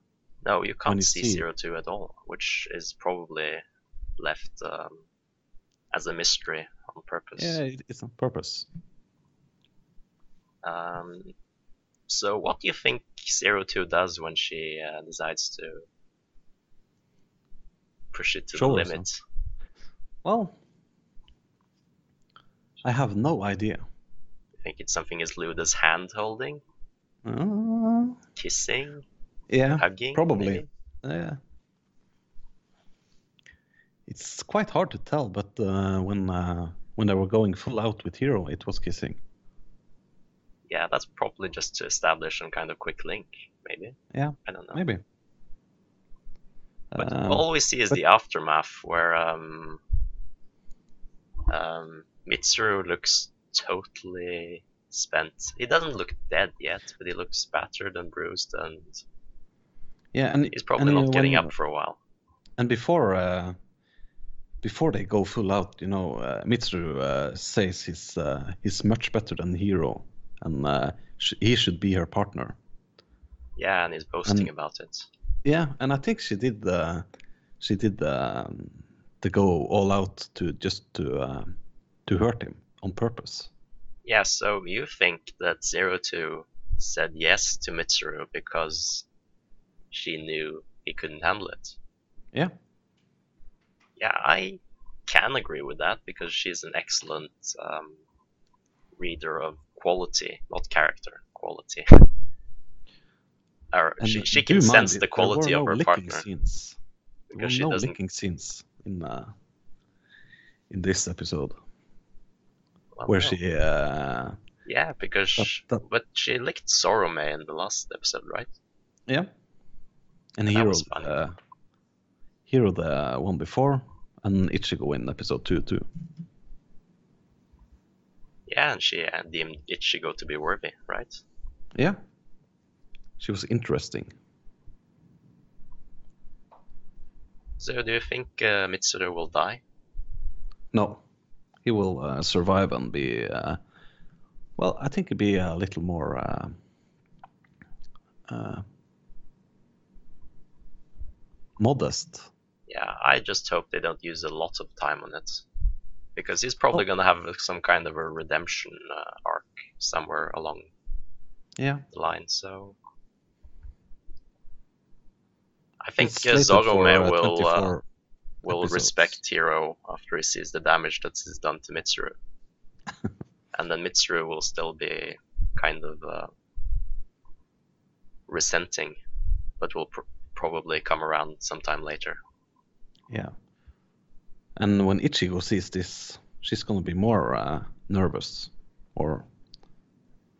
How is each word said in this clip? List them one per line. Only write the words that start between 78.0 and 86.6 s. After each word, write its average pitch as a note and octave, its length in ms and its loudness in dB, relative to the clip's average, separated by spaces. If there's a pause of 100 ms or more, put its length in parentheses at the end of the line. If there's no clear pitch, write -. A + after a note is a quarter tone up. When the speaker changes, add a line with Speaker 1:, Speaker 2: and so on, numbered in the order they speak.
Speaker 2:
um, B1+ 640 -4 (520)
the F#2+ 80 0
go G2 180 6 (280)
all G2 160 4
out G2 260 0 (200)
to - 60 -4 (220)
just - 280 -6
to, D#2+ 120 -4 (220)
uh, C2+ 160 -8 (640)
to G2 100 2
hurt A#2 260 0
him - 120 -12 (280)
on F#2+ 80 -4
purpose. - 580 -6 (540)
Speaker 1:
Yeah, A2 200 4
so - 240 0 (180)
you G2+ 200 -6
think F2 360 0 (180)
that F2 240 -2
Zero F#2 340 0 (120)
Two D#2+ 360 -6 (320)